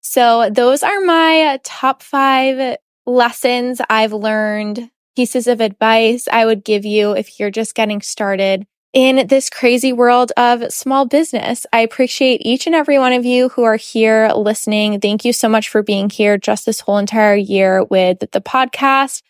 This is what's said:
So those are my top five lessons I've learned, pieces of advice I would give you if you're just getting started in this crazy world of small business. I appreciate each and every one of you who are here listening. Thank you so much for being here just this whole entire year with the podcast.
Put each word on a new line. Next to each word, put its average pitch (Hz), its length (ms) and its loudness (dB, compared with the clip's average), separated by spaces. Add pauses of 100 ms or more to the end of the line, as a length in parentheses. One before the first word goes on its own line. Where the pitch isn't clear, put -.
So 233 480 2
those 247 320 0
are 403 180 -2
my 320 640 2
top - 380 -4
five 269 760 0 (300)
lessons 247 840 0
I've 220 240 0
learned, 214 760 -4 (260)
pieces 247 300 -2
of 240 140 0
advice 226 720 0
I 226 140 2
would 220 200 0
give 208 200 -2
you 208 280 0
if - 280 -6
you're 208 100 -4
just 220 240 -6
getting 214 280 -4
started 196 640 -2 (280)
in 262 320 4
this 269 240 0
crazy 247 420 0
world 247 440 2
of 240 360 0
small 269 320 -2
business. 247 680 -2
I 233 80 2
appreciate 254 640 0
each 247 220 -2
and 330 100 0
every 294 200 2
one 254 160 2
of 247 120 0
you 247 260 2
who 240 140 0
are 220 120 2
here 220 580 2
listening. 214 680 -2
Thank 208 240 -2
you 240 80 0
so 233 160 0
much 220 200 0
for 214 140 0
being 202 260 -2
here 208 300 0
just 208 260 -4
this - 160 -4
whole 202 180 -2
entire 208 360 2
year 190 480 2
with 185 380 0
the - 200 -4
podcast. 269 880 -2